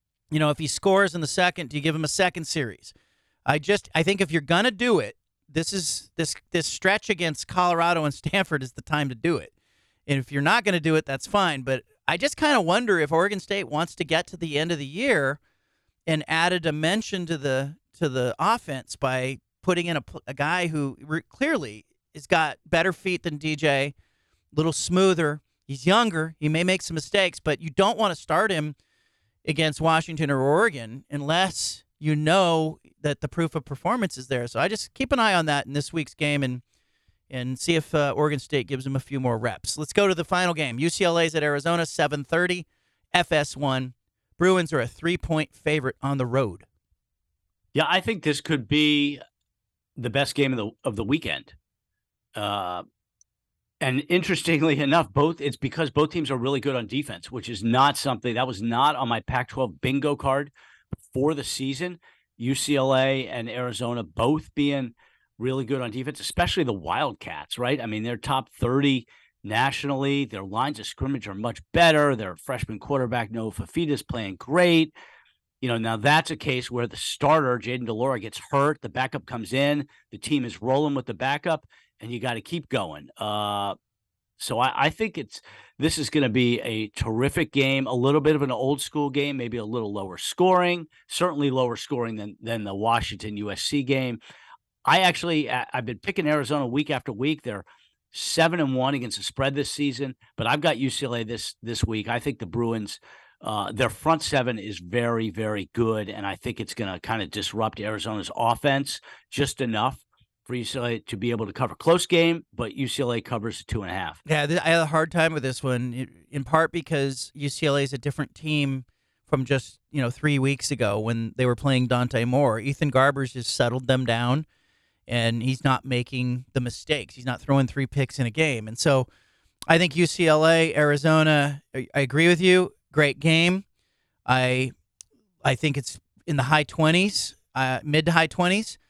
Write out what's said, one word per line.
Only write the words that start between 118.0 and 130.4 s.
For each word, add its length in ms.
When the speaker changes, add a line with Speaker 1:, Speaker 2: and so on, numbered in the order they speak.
Speaker 1:
team 520
from 160
just, 360
you 100
know, 80
three 300
weeks 320
ago 280
when 360
they 100
were 100
playing 320
Dante 360
Moore. 360
Ethan 320
Garbers 420
just 220
settled 320
them 180
down, 400
and 360
he's 200
not 200
making 680
the 80
mistakes. 540
He's 100
not 160
throwing 260
three 200
picks 320
in 60
a 60
game. 360
And 100
so 300
I 100
think 180
U 100
C 220
L 200